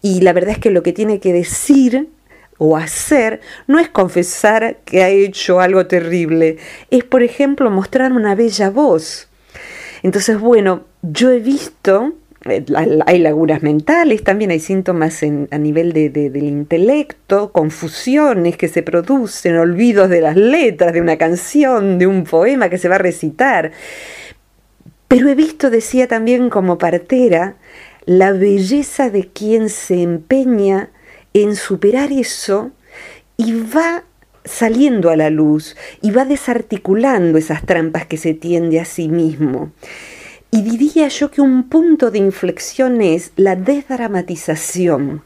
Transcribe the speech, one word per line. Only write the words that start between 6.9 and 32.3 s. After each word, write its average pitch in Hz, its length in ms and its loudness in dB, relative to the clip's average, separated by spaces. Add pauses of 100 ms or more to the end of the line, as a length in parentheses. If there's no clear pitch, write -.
es, 247 140 2
por 254 180 2
ejemplo, 277 480 0
mostrar 254 440 -2
una 208 200 0
bella 208 360 0
voz. 202 580 -2 (760)
Entonces, 196 380 -2
bueno, 202 440 2 (180)
yo 180 280 0
he 247 80 4
visto, 240 760 -2 (320)
eh, 104 200 -2
la, 143 200 0
la, 156 200 2
hay 180 120 4
lagunas 156 440 0
mentales, 220 640 0
también 202 280 0
hay 160 80 -2
síntomas 175 600 -2
en, 147 280 -4
a 147 80 -6
nivel 156 340 0
de, 156 160 2
de, 143 220 -2
del 143 140 -6
intelecto, 196 1080 -2
confusiones 175 1040 0
que 185 120 -4
se 170 140 -4
producen, 175 760 -2
olvidos 190 500 4
de 175 140 2
las 156 140 2
letras 202 580 2
de 170 80 0
una 165 160 0
canción, 196 800 0
de 180 80 4
un 190 180 0
poema 202 460 2
que 180 80 -6
se 180 100 -2
va 175 60 2
a 196 40 2
recitar. 175 720 -2 (1400)
Pero 254 200 4
he 277 60 2
visto, 311 340 0
decía 247 400 0
también 240 400 0
como 185 300 0
partera, 180 760 0 (500)
la 190 260 4
belleza 202 800 0
de 190 180 -4
quien 220 400 -2
se 190 320 -4
empeña 196 880 0 (460)
en 208 200 2
superar 214 580 -2
eso 226 580 -4 (640)